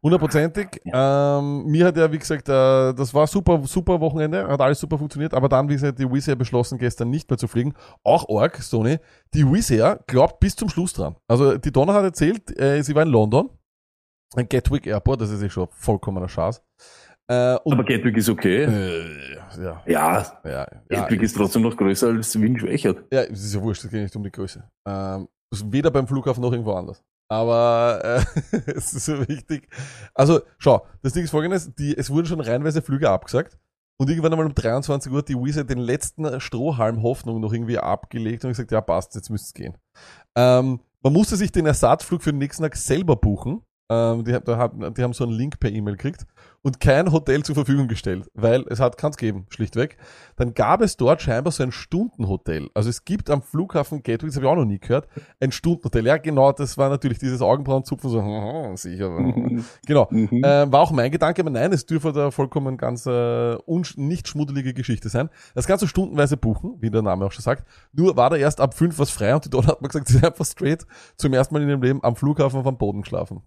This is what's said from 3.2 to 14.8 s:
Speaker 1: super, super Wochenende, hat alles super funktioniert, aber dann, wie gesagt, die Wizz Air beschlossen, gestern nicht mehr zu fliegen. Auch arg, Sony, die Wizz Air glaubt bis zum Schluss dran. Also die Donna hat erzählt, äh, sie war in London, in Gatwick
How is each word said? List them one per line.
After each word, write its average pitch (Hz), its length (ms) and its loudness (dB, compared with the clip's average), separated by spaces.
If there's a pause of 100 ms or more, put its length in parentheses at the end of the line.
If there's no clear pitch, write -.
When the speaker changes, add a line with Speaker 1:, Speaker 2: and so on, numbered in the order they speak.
Speaker 1:
super, 170 360 2
super 175 380 0
Wochenende, 160 440 -2
hat 139 140 0
alles 143 220 4
super 147 160 -4
funktioniert, 147 360 -4
aber 131 140 2
dann, 139 220 4
wie 143 40 2
gesagt, 135 260 -2
die 131 120 0
Wizz 131 160 0
Air 147 80 2
beschlossen, 123 420 0
gestern 117 320 -2
nicht 147 200 -4
mehr 127 80 2
zu 117 100 -4
fliegen. 123 280 -2 (280)
Auch 156 240 4
arg, 107 300 0
Sony, 120 400 0 (360)
die 147 160 4
Wizz 196 220 2
Air 131 340 2
glaubt 131 360 4
bis 196 160 2
zum 220 100 -2
Schluss 175 240 -2
dran. 82 240 -6 (140)
Also 131 280 4
die 139 140 -4
Donna 139 220 4
hat 202 100 4
erzählt, 190 560 -2
äh, 143 240 2
sie 143 100 -4
war 151 100 4
in 160 60 2
London, 120 400 4 (840)
in 123 140 -2
Gatwick 135 360 0